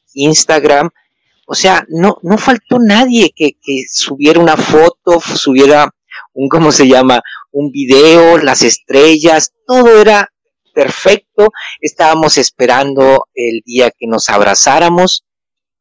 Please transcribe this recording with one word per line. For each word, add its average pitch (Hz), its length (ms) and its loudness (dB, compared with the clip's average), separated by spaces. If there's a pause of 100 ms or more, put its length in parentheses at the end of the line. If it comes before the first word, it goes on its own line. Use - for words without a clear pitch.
(140)
Instagram, 147 760 -2 (580)
o 160 80 -12
sea, 185 320 -4
no, 175 340 -2
no 190 160 -2
faltó 247 400 -4
nadie 233 560 0
que, 151 260 -4
que 135 300 -10
subiera 143 480 -2
una 165 180 2
foto, 170 600 0
f-, 160 200 -8
subiera 143 540 2 (420)
un, 135 160 -8
¿cómo 160 220 0
se 139 160 2
llama? 127 360 2 (300)
Un 143 200 -6
video, 156 680 4
las 131 240 -2
estrellas, 151 920 0 (140)
todo 233 340 4
era 208 320 0 (400)
perfecto. 202 800 -2 (300)
Estábamos 160 580 -2
esperando 135 960 0
el 113 300 -6
día 120 260 -2
que - 160 -12
nos 113 220 -4
abrazáramos 160 960 0 (560)